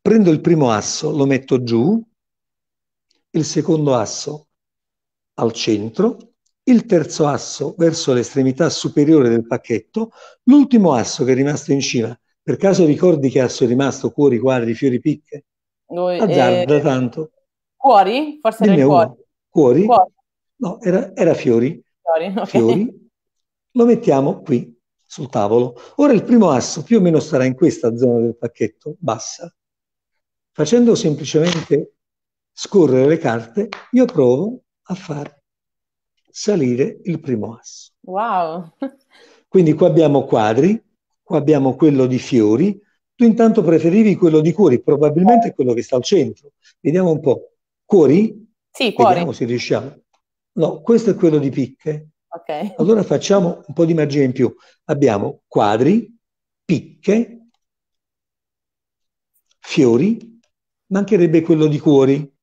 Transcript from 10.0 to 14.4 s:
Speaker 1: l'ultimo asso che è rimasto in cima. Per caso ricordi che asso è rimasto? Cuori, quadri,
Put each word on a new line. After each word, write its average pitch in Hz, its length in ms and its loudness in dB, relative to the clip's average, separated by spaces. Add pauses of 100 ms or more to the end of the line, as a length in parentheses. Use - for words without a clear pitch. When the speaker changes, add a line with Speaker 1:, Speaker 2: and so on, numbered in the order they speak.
Speaker 1:
l'ultimo 240 500 4
asso - 300 -4
che 123 80 0
è 127 40 4
rimasto 139 380 -2
in 139 80 0
cima. 123 360 -6 (240)
Per 127 160 -4
caso 185 280 2
ricordi 151 440 2
che 131 120 0
asso 120 220 -2
è 117 40 0
rimasto? 123 440 -2
Cuori, 139 280 0
quadri, 120 340 -2